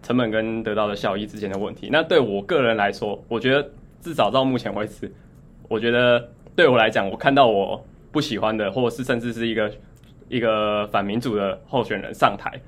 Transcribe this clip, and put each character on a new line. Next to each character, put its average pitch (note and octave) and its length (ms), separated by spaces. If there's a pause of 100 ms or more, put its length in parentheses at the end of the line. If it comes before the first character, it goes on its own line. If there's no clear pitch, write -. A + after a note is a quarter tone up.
成 B2 160
本 A#2+ 120
跟 A2 340
得 G#2+ 120
到 G#2+ 120
的 G2+ 80
效 G2+ 200
益 G#2 120
之 G2+ 100
间 G#2 120
的 G2 80
问 G2 160
题。 - 180
那 D#3 120
对 D#3+ 160
我 G2+ 220
个 B2+ 200
人 A2+ 140
来 G2+ 160
说， G2+ 360
我 A#2 120
觉 B2+ 120
得 C#3+ 200 (300)
至 E3+ 140
少 G#2 160
到 C3 120
目 C3 140
前 G#2 160
为 G#2 140
止， G2+ 220 (600)
我 A2 100
觉 A#2 120
得 A#2+ 360 (280)
对 E3+ 120
我 B2+ 80
来 A2+ 140
讲， A2+ 180
我 F#2 80
看 C#3 180
到 C#3 140
我 G2 380 (260)
不 D3+ 80
喜 A#2 200
欢 A2 180
的， G2+ 140
或 A#2+ 180
者 A2+ 60
是 B2+ 80
甚 A#2+ 160
至 A#2 120
是 A2+ 160
一 A2+ 60
个， G#2+ 180 (560)
一 B2 120
个 G#2+ 480
反 G2+ 180
民 G#2 140
主 A#2+ 160
的 G2 320
候 B2 160
选 G2+ 180
人 - 100
上 A2 240
台， - 320